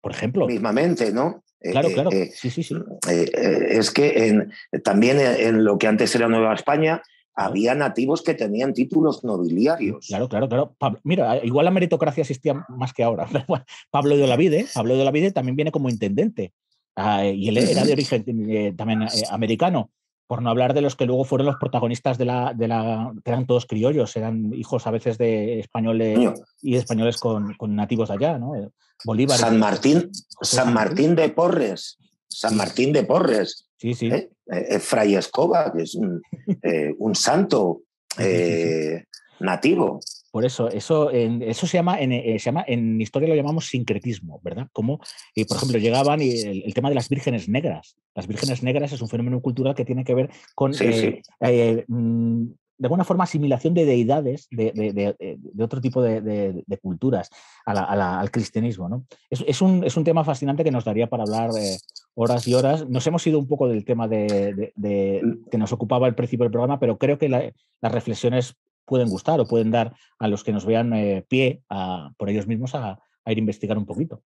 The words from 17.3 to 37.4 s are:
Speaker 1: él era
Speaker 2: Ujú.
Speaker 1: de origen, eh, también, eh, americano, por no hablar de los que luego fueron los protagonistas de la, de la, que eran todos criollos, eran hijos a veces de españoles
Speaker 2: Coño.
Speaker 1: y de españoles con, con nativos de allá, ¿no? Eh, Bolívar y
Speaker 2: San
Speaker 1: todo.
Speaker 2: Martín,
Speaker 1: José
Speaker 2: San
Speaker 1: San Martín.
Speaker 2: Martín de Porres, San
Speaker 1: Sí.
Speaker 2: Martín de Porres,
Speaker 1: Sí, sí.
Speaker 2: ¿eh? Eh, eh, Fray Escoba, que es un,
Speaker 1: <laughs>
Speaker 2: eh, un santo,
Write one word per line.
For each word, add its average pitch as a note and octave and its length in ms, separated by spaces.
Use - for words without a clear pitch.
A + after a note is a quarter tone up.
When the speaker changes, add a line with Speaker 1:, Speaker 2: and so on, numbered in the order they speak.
Speaker 1:
él A2 80
era B2 220
Speaker 2:
Ujú. - 80
Speaker 1:
de D3 60
origen, B2+ 320
eh, G#2 280
también, A2 260
eh, A2 280
americano, A#2 580
por B2 160
no A#2 80
hablar B2+ 220
de C#3+ 80
los C#3 140
que C3 100
luego B2+ 180
fueron C3 240
los C3+ 80
protagonistas A#2+ 640
de B2+ 60
la, B2 280
de A2+ 140
la, A2+ 460
que B2 80
eran B2 160
todos B2 180
criollos, A#2+ 500
eran A2 380
hijos B2 320
a C3 60
veces A2+ 260
de A2+ 420
españoles A2+ 580
Speaker 2:
Coño. E3+ 160
Speaker 1:
y C3 120
de B2 60
españoles A#2 380
con, G#2+ 380
con G#2+ 200
nativos G#2+ 340
de G2+ 60
allá, C#3+ 220
¿no? B2+ 180
Eh, G#2 140
Bolívar A#2 320
y A2+ 40
Speaker 2:
San A#2 100
Speaker 1:
todo. A2+ 80
Speaker 2:
Martín, C3 520
Speaker 1:
José - 220
Speaker 2:
San B2+ 80
Speaker 1:
San A#2+ 80
Martín. G#2+ 220
Speaker 2:
Martín E3+ 40
de D#3+ 140
Porres, D#3+ 680
San - 240
Speaker 1:
Sí. A2 60
Speaker 2:
Martín B2+ 360
de C3+ 100
Porres, B2+ 600
Speaker 1:
Sí, A#2+ 180
sí. A#2 120
Speaker 2:
¿eh? A#2 220
Eh, F2+ 200
eh, G2+ 80
Fray G#2 360
Escoba, D#3 600
que E2 80
es - 120
un, F3 260
Speaker 1:
<laughs> - 320
Speaker 2:
eh, D#2 360
un G#2+ 160
santo, B2+ 680